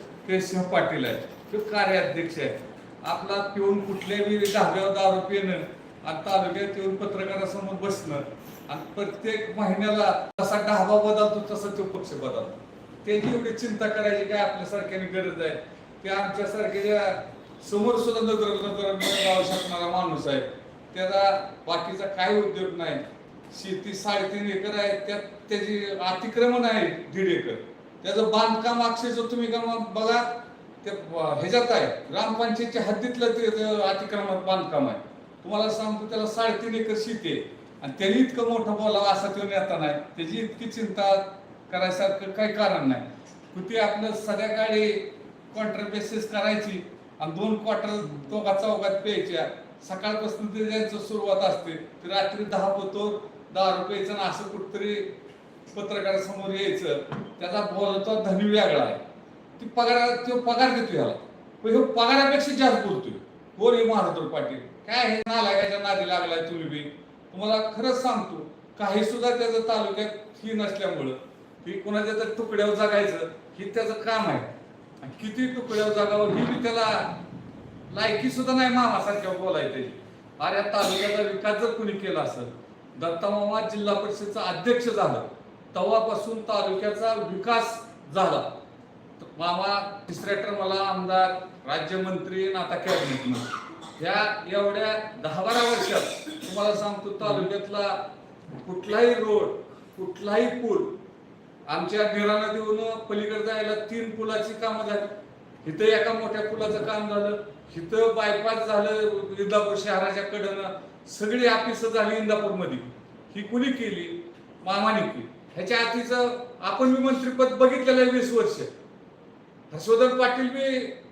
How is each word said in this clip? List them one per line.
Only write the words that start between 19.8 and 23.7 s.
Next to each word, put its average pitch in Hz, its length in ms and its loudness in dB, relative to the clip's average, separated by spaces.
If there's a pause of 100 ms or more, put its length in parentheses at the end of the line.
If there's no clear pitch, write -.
माणूस 165 380 -2
आहे. 135 140 0 (540)
त्याचा 196 560 2 (160)
बाकीचा 180 400 -4
काही 196 320 2
उद्योग 190 380 0
नाही. 156 220 -4 (540)
शेती 190 400 -6